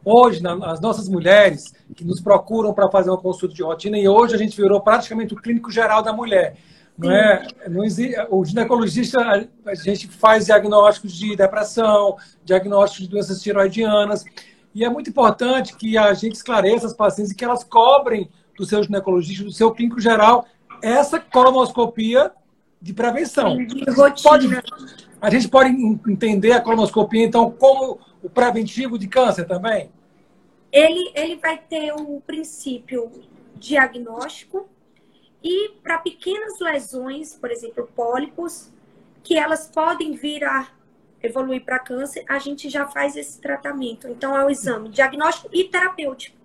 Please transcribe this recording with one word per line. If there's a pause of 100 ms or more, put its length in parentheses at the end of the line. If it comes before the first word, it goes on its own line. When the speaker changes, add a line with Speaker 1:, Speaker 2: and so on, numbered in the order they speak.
Speaker 1:
Hoje,
na, (160)
as
nossas
mulheres (220)
que
nos
procuram
pra
fazer
uma
consulta
de
rotina,
e
hoje
a
gente
virou
praticamente
o
clínico
geral
da
mulher, (400)
não
é?
Speaker 2:
Sim. (160)
Speaker 1:
Não
exi-, (160)
o
ginecologista,
a,
a
gente
faz
diagnósticos
de
depressão, (280)
diagnósticos
de
doenças
tiroidianas, (480)
e
é
muito
importante
que
a
gente
esclareça
as
pacientes
que
elas
cobrem (260)
do
seu
ginecologista,
do
seu
clínico
geral, (340)
essa
colonoscopia (520)
de
prevenção.
Speaker 2:
Sim,
de
Speaker 1:
Pode,
Speaker 2:
rotina. (580)
Speaker 1:
a
gente
pode
en-,
entender
a
colonoscopia,
então,
como (240)
o
preventivo
de
câncer
também? (840)
Speaker 2:
Ele,
ele
vai
ter
o
princípio (420)
diagnóstico (760)
e (100)
para
pequenas
lesões,
por
exemplo,
pólipos, (500)
que
elas
podem
vir
a (540)
evoluir
pra
câncer,
a
gente
já
faz
esse
tratamento.
Então,
é
o
exame
diagnóstico
e
terapêutico.